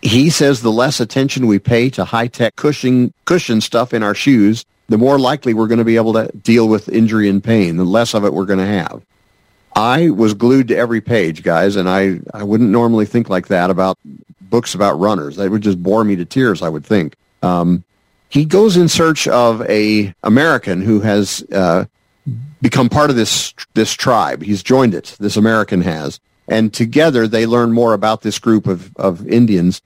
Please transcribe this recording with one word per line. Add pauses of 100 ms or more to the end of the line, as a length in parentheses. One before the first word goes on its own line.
He
says
the
less
attention
we
pay
to
high-tech
cushion, (120)
cushion
stuff
in
our
shoes, (240)
the
more
likely
we're
gonna
be
able
to
deal
with
injury
and
pain,
the
less
of
it
we're
gonna
have. (760)
I
was
glued
to
every
page,
guys,
and
I, (120)
I
wouldn't
normally
think
like
that
about (420)
books
about
runners.
That
would
just
bore
me
to
tears,
I
would
think. (260)
Um, (460)
he
goes
in
search
of
a
American
who
has,
uh, (760)
become
part
of
this, (200)
this
tribe.
He's
joined
it,
this
American
has. (300)
And
together
they
learn
more
about
this
group
of,
of
Indians.